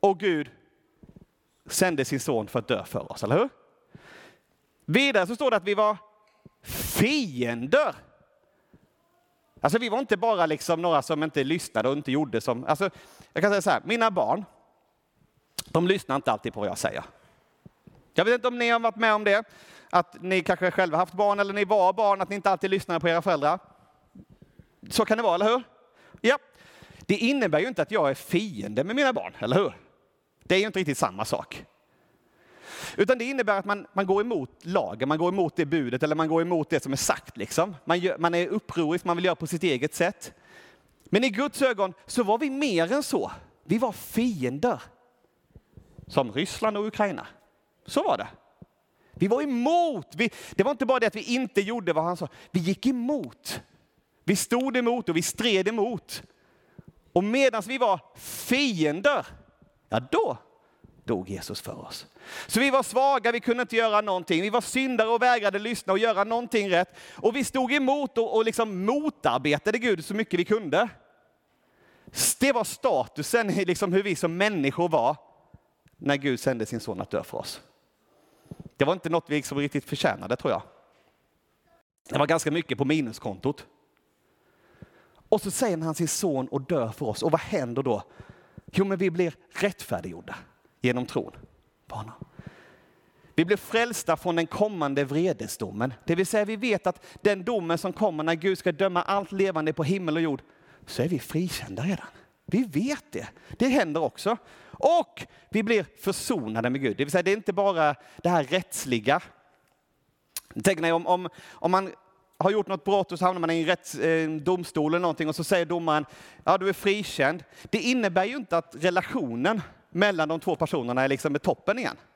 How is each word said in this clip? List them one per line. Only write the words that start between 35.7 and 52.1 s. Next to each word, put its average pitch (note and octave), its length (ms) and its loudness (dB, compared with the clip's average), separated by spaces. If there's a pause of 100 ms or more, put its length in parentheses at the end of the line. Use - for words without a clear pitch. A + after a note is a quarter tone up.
eller D3+ 120 2
man D#3+ 140 0
går E3 140 2
emot E3+ 280 0
det C#3+ 120 0
som C3+ 100 -6
är C#3 40 -2
sagt, - 400 -2
liksom. E3 480 -2
Man E3+ 140 2
gör, F3+ 200 -2
man E3+ 160 0
är F3 120 2
upprorisk, E3+ 580 -2
man E3+ 120 2
vill F3 80 -4
göra F3+ 100 4
på D#3+ 120 -8
sitt D#3 160 -4
eget D3+ 320 0
sätt. - 380 -2 (720)
Men G#3+ 200 2
i C4 60 2
Guds B3+ 320 -2
ögon G3+ 320 2 (120)
så - 160 0
var G#3+ 160 2
vi C#4+ 120 -2
mer A3+ 420 0
än C#4+ 100 0
så. A#2+ 300 -2 (320)
Vi G#3 140 0
var A3+ 140 0
fiender. D#3+ 880 -2 (1200)
Som B2+ 260 -2
Ryssland G#3 440 -4
och G#3 100 -4
Ukraina. G3+ 400 -4 (600)
Så - 160 0
var D#4+ 140 2
det. G2+ 120 -6 (840)
Vi F#3 160 0
var B3 140 2
emot. C#4+ 720 0
Vi, A3+ 140 0 (240)
det - 80 2
var A#3+ 80 2
inte C4 160 -2
bara B3+ 120 2
det A3+ 80 2
att G#3 100 0
vi A3+ 180 -4
inte A#3+ 260 -2
gjorde G3+ 320 -2
vad D#3 120 0
han F3 120 -2